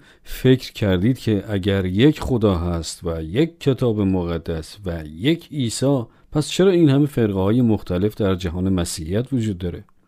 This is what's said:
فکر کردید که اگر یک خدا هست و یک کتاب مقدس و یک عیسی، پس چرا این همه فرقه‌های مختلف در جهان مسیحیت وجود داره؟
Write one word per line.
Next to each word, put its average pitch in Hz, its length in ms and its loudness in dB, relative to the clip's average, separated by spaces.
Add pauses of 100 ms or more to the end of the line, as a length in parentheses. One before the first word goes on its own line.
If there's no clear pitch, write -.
(220)
فکر - 500 2
کردید 101 460 0
که 104 300 0
اگر 98 380 0
یک 113 340 4
خدا 107 340 2
هست 85 500 -4
و 82 180 -6
یک 117 380 -2
کتاب 120 400 0
مقدس 85 760 -2 (100)
و 82 200 -6
یک 113 460 -4
عیسی، 131 500 -2 (300)
پس 151 160 -2
چرا 190 220 2
این 170 180 6
همه 139 180 4
فرقه‌های 107 560 2
مختلف 107 520 0
در 95 200 0
جهان 90 340 -4
مسیحیت 92 640 -2
وجود 110 260 -2
داره؟ 87 260 -8 (240)